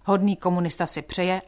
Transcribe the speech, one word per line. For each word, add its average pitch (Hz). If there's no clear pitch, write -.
Hodný 196
komunista 175
si 156
přeje, 185